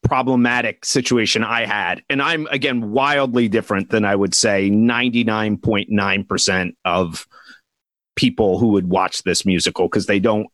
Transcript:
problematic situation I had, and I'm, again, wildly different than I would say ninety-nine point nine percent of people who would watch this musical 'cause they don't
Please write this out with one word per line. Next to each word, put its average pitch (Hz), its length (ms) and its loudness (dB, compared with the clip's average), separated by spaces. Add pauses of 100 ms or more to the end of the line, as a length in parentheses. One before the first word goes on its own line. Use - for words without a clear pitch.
problematic 123 800 2
situation 117 600 0
I 117 220 -2
had, 101 440 -2
and 139 100 -2
I'm, 156 280 -2
again, 127 420 -2
wildly 127 580 2
different 98 420 -2
than 107 140 2
I 101 120 2
would 98 180 0
say 98 360 2
ninety-nine 110 880 0
point 101 300 -2
nine 98 360 0
percent 92 600 -2
of 87 440 -2 (880)
people 107 420 2
who 117 100 2
would 98 200 2
watch 92 340 -2
this 90 240 -2
musical 90 420 0
'cause 104 180 -2
they - 120 2
don't 107 360 0